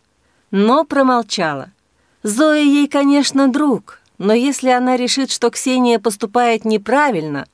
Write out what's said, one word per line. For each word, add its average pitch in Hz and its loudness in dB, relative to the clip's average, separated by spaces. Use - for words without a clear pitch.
Но 226 2
промолчала. 226 -2
«Зоя 302 0
ей, 285 2
конечно, 277 2
друг», 269 -2
но 202 0
если 254 0
она 254 2
решит, 247 -4
что 240 -2
Ксения 247 0
поступает 226 -2
неправильно, 214 -2